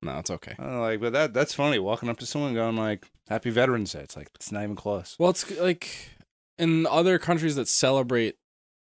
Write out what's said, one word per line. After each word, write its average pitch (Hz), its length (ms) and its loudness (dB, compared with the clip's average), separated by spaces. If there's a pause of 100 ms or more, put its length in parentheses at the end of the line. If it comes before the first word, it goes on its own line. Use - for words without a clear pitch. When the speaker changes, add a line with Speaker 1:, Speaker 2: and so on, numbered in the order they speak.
Speaker 1:
No, - 160 -6
it's - 100 -6
okay. - 300 -10
Speaker 2:
I'm 131 200 -6
like, 113 220 0
"But 117 120 -2
that, 139 200 2
that's 127 220 0
funny." 143 240 2
Walking 107 280 -2
up 117 120 -4
to 123 80 -10
someone, 143 260 -2
going 113 240 0
like, 107 300 -2 (220)
"Happy 113 200 -2
Veterans 120 440 2
Day." 73 80 -10
It's - 140 -16
like, - 200 -16
it's - 160 -12
not 104 100 -4
even 104 140 -6
close. 98 420 -6
Speaker 1:
Well, 175 140 4
it's - 260 -2
like - 540 -4 (480)
in 165 260 4
other 175 320 4
countries 160 380 0
that 123 120 -2
celebrate 127 680 2 (500)